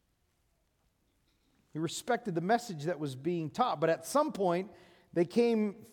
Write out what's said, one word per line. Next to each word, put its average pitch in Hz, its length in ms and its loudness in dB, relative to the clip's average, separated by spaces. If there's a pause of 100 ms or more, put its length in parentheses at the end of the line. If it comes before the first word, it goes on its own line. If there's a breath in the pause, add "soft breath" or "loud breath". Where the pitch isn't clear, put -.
(1700)
He 147 60 -8
respected 233 540 -4
the 170 60 0
message 180 460 -2
that 160 120 -2
was 147 160 -6
being 160 360 -4
taught. 190 320 0
But 160 80 4
at 160 160 0
some 294 260 2
point, 185 380 0 (420 loud breath)
they 170 140 4
came 220 500 2 (180)